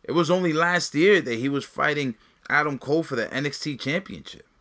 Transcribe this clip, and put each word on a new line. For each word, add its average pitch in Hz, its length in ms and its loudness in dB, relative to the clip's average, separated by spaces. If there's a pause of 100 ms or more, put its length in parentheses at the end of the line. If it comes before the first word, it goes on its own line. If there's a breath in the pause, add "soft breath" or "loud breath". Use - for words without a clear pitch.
It - 80 -6
was 160 180 2
only 180 220 2
last 170 420 0
year 180 280 6
that 117 160 -2
he 127 100 -2
was 139 160 -2
fighting 143 520 -2 (340 soft breath)
Adam 147 280 0
Cole 151 240 0
for 139 140 -4
the 110 160 -2
N 139 140 -4
X 143 140 -6
T 147 160 -6
Championship. - 720 -8 (140)